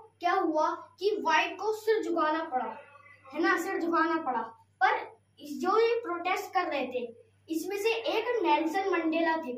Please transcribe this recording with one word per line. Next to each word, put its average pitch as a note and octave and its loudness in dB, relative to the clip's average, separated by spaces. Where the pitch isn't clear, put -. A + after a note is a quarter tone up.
क्या F4+ 2
हुआ E4 2
कि - -2
white D#4+ 2
को G#4+ -2
सिर G#4+ 0
झुकाना D#4+ 0
पड़ा, - -4
है D#4 -2
ना, F4+ 4
सिर F4+ -2
झुकाना E4 2
पड़ा। A#3+ -2
पर - 0
इस, D4 -10
जो G4+ 2
ये A#4 4
protest F4 -4
कर F4+ 2
रहे C#4 -2
थे, A#3 -6
इसमें F4+ -4
से A4 2
एक A4+ -2
Nelson D#4+ 2
Mandela E4 0
थे। B3 -6